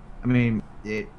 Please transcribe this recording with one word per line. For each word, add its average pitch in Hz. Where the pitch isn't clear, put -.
I -
mean, 120
it, 107